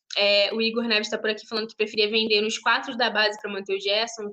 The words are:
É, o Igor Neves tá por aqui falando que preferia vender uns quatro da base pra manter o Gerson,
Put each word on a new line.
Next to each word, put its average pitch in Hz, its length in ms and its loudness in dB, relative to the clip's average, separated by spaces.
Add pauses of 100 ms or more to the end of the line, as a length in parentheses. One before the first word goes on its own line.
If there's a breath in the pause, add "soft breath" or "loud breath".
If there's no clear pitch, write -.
(160)
É, 202 380 4
o 226 80 0
Igor 226 220 0
Neves 214 260 0
tá 220 80 -2
por 220 100 -4
aqui 214 180 -4
falando 220 220 -4
que - 80 -20
preferia 214 340 0
vender 214 320 2
uns 220 140 -2
quatro 247 400 0
da 226 140 0
base 208 320 0
pra 208 100 -8
manter 196 240 -4
o 196 40 -8
Gerson, 208 520 -4